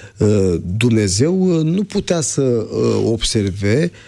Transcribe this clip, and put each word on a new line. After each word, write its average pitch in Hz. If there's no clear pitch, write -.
uh, 101
Dumnezeu, 123
uh, 156
nu 180
putea 180
să, -
uh, 113
observe 104